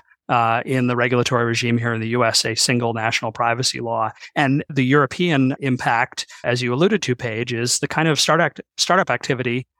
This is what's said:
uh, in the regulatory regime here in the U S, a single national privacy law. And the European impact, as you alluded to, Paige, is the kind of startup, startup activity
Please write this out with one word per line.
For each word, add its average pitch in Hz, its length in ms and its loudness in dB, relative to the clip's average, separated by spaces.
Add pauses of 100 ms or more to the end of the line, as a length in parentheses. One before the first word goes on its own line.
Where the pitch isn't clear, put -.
(300)
uh, 117 360 2
in 131 220 0
the 123 80 0
regulatory 120 480 2
regime 117 340 0
here 117 160 -2
in 113 60 -4
the 110 100 -4
U 120 140 0
S, 113 220 2
a 113 100 -4
single 120 380 0
national 113 400 -2
privacy 120 480 -2
law. 113 300 -2 (220)
And 143 360 2
the 139 160 0
European 139 720 2
impact, 127 680 -2 (200)
as 123 160 0
you 123 120 0
alluded 180 280 2
to, 123 160 -2
Paige, 120 340 -6
is 120 280 -2
the 143 100 -2
kind 160 180 0
of 151 100 2
startup, 160 400 2 (200)
startup 185 320 2
activity 123 580 -2 (120)